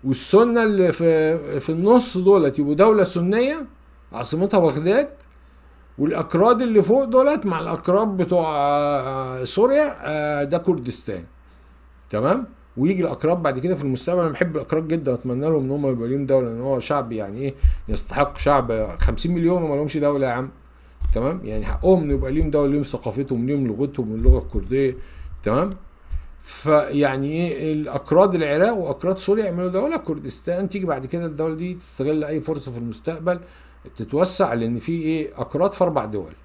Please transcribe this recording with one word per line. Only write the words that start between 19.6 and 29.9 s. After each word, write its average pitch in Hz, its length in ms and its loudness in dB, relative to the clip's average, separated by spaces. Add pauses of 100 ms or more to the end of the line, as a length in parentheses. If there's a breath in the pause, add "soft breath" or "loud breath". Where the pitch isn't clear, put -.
وما 151 120 -2
لهمش 147 220 -2
دولة 143 300 2
يا 123 40 0
عم، 127 180 -4 (680 soft breath)
تمام؟ 120 280 -2
يعني 107 220 -4
حقهم 180 380 2
إن 147 80 -2
يبقى 131 200 -2
ليهم 156 180 0
دولة، 143 220 2
ليهم 147 120 0
ثقافتهم، 123 640 -4
ليهم 139 220 0
لغتهم، 113 480 -4
اللغة 120 240 6
الكردية، 131 580 -2 (460 loud breath)
تمام؟ 139 260 0 (720 loud breath)
فيعني 143 880 0
إيه 160 420 -2
الأكراد 151 640 2
العراق 165 420 2
وأكراد 170 400 -2
سوريا 208 280 0
يعملوا 180 240 -2
دولة، 254 280 -2